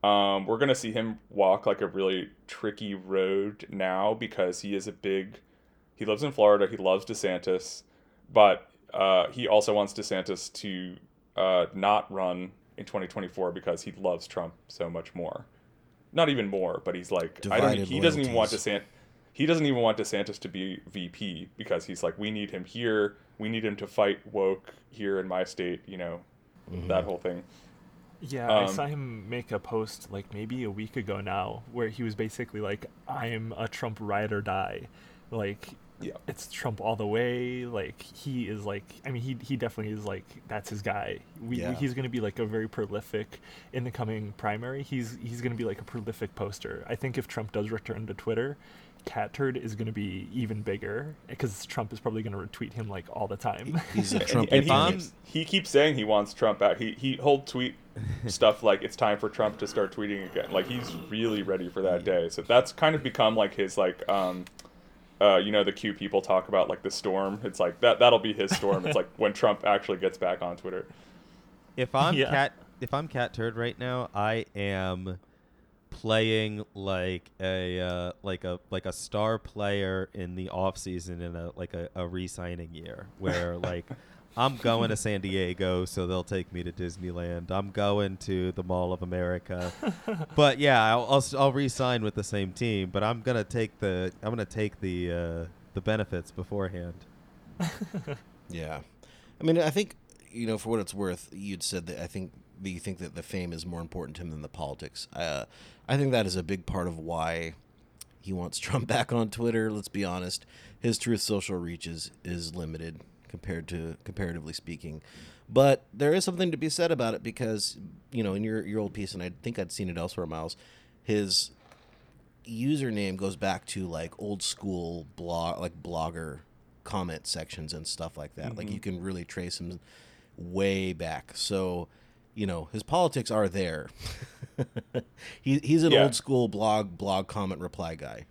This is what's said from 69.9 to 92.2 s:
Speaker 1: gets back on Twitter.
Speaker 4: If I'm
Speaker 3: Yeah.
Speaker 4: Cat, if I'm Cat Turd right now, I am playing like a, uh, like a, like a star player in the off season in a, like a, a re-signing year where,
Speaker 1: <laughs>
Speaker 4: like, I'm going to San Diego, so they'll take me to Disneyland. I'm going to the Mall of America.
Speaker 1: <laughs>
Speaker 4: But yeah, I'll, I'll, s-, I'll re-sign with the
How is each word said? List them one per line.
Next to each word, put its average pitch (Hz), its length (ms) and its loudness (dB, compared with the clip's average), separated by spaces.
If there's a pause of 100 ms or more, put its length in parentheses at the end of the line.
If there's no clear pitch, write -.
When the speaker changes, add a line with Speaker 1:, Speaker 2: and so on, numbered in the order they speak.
Speaker 1:
gets 92 180 2
back 92 240 0
on 87 160 -6
Twitter. 92 280 -8 (920)
Speaker 4:
If 127 180 -2
I'm 156 200 6
Speaker 3:
Yeah. 135 160 4
Speaker 4:
Cat, 139 220 4 (280)
if 123 120 -4
I'm 147 140 -2
Cat 123 260 -2
Turd 113 220 -2
right 117 240 -2
now, 127 340 -4
I 107 320 0 (100)
am 95 640 -2 (720)
playing 110 800 2
like 92 560 -2 (100)
a, 92 400 0
uh, 90 320 -2 (120)
like 95 200 -4
a, 90 160 -4 (120)
like 92 160 -4
a 92 40 -4
star 107 460 -2
player 98 760 -2
in 90 220 -6
the 92 140 -6
off 92 280 0
season 90 440 -8
in 85 140 -6
a, 85 200 -8
like 90 200 -8
a, 85 200 -6
a 92 120 -4
re-signing 87 640 -6
year 85 340 -12 (120)
where, 87 380 0
Speaker 1:
<laughs> - 20 -6
Speaker 4:
like, 87 260 -4 (500)
I'm 127 220 2
going 117 320 2
to 107 80 0
San 101 240 -2
Diego, 92 640 0
so 90 220 -4
they'll 92 160 0
take 92 280 -4
me 87 120 -6
to 87 80 -4
Disneyland. 87 800 -6
I'm 98 180 0
going 101 480 0
to 92 360 -2
the 92 100 -4
Mall 90 280 0
of 90 120 -4
America. 90 760 -2
Speaker 1:
<laughs> - 40 -12 (540)
Speaker 4:
But 143 220 6
yeah, 135 260 8
I'll, 117 240 6
I'll, 139 100 6
s-, 139 180 2
I'll 139 180 6
re-sign 127 480 2
with 107 140 -2
the 104 80 -2